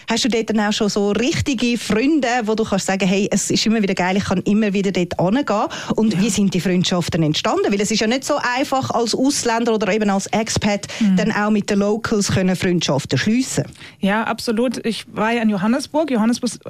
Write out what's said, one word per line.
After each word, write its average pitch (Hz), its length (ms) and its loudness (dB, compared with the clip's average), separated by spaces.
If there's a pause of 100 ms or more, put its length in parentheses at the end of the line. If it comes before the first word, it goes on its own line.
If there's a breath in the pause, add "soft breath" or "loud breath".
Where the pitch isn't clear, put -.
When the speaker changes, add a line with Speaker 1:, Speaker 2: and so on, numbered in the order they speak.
Speaker 1:
hast 226 160 0
du 254 40 0
dort 226 200 0
dann 220 100 2
auch 208 140 2
schon 208 160 0
so 202 220 0
richtige 240 680 0
Freunde, 262 500 0 (180)
wo 220 100 0
du - 80 0
kannst - 240 -2
sagen, 196 200 0
hey, 196 220 2
es - 220 0
ist - 160 0
immer 220 160 2
wieder 196 100 0
geil, 185 240 0
ich 190 60 0
kann 185 160 0
immer 208 340 0
wieder 196 180 0
dort 175 240 -2
hingehen? 220 520 0 (280 loud breath)
Und 220 200 2
Speaker 2:
Ja. 175 60 2
Speaker 1:
wie 233 100 2
sind 196 240 2
die 180 40 2
Freundschaften 180 640 0
entstanden? 233 500 0
Weil 202 80 0
es 208 120 0
ist 220 100 0
ja 220 60 0
nicht 262 160 0
so 294 140 0 (200)
einfach, 262 320 0
als 226 240 0
Ausländer 233 640 0
oder 202 180 0
eben 214 160 0
als 196 180 0
Expat 208 600 -2 (120)
Speaker 2:
Mhm. 202 180 4
Speaker 1:
dann 180 140 2
auch 208 200 0
mit 202 180 0
den 202 100 2
Locals 208 520 0
können 190 240 2
Freundschaften 156 640 0
schliessen. 220 460 0 (340 loud breath)
Speaker 2:
Ja, 208 240 0
absolut. 226 640 -2
Ich 220 260 -6
war 214 180 0
ja 233 120 0
in 220 80 4
Johannesburg. 254 580 0
Johannesburg 233 420 0 (180)